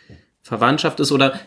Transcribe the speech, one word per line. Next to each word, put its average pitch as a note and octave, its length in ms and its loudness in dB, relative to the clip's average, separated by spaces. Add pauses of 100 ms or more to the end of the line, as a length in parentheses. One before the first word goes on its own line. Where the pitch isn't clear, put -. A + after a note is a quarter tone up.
(420)
Verwandtschaft B2+ 580 -2
ist C#3+ 120 0
oder C3+ 340 2